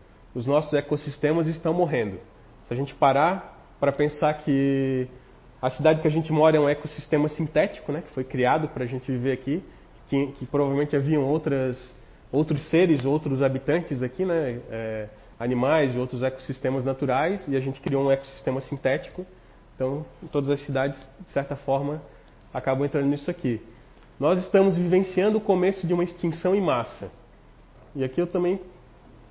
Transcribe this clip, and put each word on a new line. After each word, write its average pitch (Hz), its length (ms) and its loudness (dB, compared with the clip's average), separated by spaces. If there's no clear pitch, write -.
Os 120 100 -6
nossos 147 280 2
ecossistemas 147 760 0
estão 160 260 -2
morrendo." 135 460 0
Se 120 80 -6
a - 20 -4
gente 135 200 -4
parar 151 600 2
pra 139 140 2
pensar 151 460 0
que 135 680 0
a 131 80 0
cidade 156 300 2
que 160 80 2
a - 20 6
gente 156 220 0
mora 156 240 6
é 151 40 4
um 143 80 4
ecossistema 147 600 -2
sintético, 156 640 -2
né, 160 100 -4
que - 100 -18
foi 131 120 -6
criado 135 460 2
pra 131 140 -6
gente 127 280 -6
viver 127 200 0
aqui, 139 300 -4
que, 139 240 0
que 135 140 -12
provavelmente 143 500 0
haviam 143 260 2
outras, 135 720 -2
outros 147 380 0
seres, 160 340 4
outros 139 380 0
habitantes 135 600 0
aqui, 127 220 -4
né, 156 340 -2
é, 110 380 -6
animais 127 560 2
e 123 40 -2
outros 127 240 -4
ecossistemas 131 600 -4
naturais, 135 640 -2
e 139 80 -2
a 135 60 2
gente 131 180 -4
criou 135 280 0
um 135 40 4
ecossistema 135 520 -2
sintético. 139 640 -4
Então, 139 320 -4
todas 139 160 0
as 143 160 0
cidades, 135 340 -2
de 185 100 -18
certa 139 260 -4
forma, 143 440 -2
acabam 135 320 0
entrando 139 200 0
nisso 143 240 0
aqui. 127 300 -2
"Nós 170 200 4
estamos 190 380 4
vivenciando 185 600 2
o 214 60 0
começo 190 440 2
de 165 60 0
uma 175 120 2
extinção 170 500 -2
em 208 60 2
massa." 120 500 -2
E 135 80 -4
aqui 131 160 -2
eu 175 80 0
também, 175 320 0